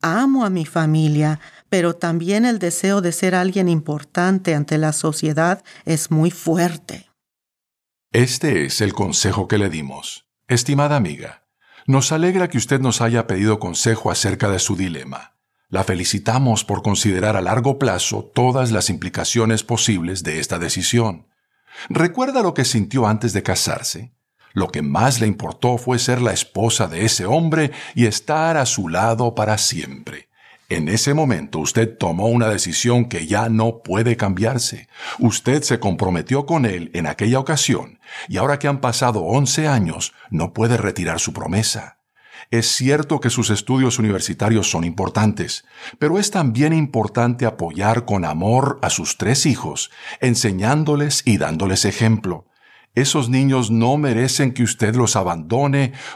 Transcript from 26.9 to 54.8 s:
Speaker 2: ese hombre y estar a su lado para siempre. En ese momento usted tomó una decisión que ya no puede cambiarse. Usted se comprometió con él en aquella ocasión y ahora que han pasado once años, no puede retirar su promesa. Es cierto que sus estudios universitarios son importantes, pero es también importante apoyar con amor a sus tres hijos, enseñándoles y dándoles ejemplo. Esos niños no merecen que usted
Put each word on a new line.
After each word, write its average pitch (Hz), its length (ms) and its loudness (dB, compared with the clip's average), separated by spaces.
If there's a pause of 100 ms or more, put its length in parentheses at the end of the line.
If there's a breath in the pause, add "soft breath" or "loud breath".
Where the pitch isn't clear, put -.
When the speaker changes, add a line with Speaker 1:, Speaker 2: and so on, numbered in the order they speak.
Speaker 2:
ese 110 200 0
hombre 156 460 2 (240 loud breath)
y 123 100 4
estar 156 500 0
a 135 120 2
su 95 200 -2
lado 113 460 0
para 107 240 0
siempre. 73 720 -6 (400 soft breath)
En 80 200 -2
ese 127 260 0
momento 113 420 -2
usted 113 400 0
tomó 90 300 -2
una 117 200 2
decisión 110 580 0
que 87 200 -6
ya 104 240 0
no 113 320 0
puede 113 340 0
cambiarse. 110 720 -2 (300 loud breath)
Usted 127 460 0
se 123 160 0
comprometió 92 640 -2
con 143 220 2
él 90 260 -6
en 85 140 -4
aquella 110 320 0
ocasión 135 600 -2 (300 loud breath)
y 95 80 -4
ahora 139 220 0
que 147 80 -2
han 139 120 0
pasado 120 440 0
once 135 440 0
años, 101 460 0 (160 loud breath)
no 82 240 -2
puede 117 240 2
retirar 90 420 -4
su - 140 -4
promesa. - 640 -4 (540 loud breath)
Es 117 160 0
cierto 147 520 0
que 120 120 0
sus 110 180 0
estudios 123 480 2
universitarios 104 720 0
son 85 140 0
importantes, 92 800 -2 (320 loud breath)
pero 160 220 0
es 202 100 0
también 151 440 2
importante 120 760 0
apoyar 101 580 0
con 98 180 0
amor 110 600 2
a - 80 0
sus - 260 -4
tres 123 300 0
hijos, 80 420 -2 (320 loud breath)
enseñándoles 139 1040 2
y 107 140 4
dándoles 82 460 0
ejemplo. 104 600 0 (500 soft breath)
Esos 139 320 2
niños 131 440 2
no 117 260 4
merecen 127 560 0
que - 80 -2
usted 110 320 2